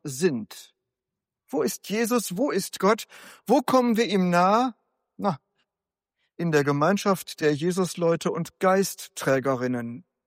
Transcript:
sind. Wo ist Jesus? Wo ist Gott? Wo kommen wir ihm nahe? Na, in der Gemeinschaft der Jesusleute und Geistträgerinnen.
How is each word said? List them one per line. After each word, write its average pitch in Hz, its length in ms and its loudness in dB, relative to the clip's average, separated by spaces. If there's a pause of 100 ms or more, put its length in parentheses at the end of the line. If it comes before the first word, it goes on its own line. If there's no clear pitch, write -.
sind. 135 720 -4 (720)
Wo 277 140 -2
ist - 260 -6
Jesus? 214 480 -2
Wo 269 140 0
ist - 280 -6
Gott? 214 280 2 (400)
Wo 262 160 4
kommen 240 340 2
wir 226 100 2
ihm 185 240 2
nahe? 208 440 2 (420)
Na, 190 220 -4 (1000)
in 170 160 -2
der 147 120 4
Gemeinschaft 160 760 0
der 151 140 2
Jesusleute 170 760 -2
und - 300 -8
Geistträgerinnen. 135 1400 -2 (220)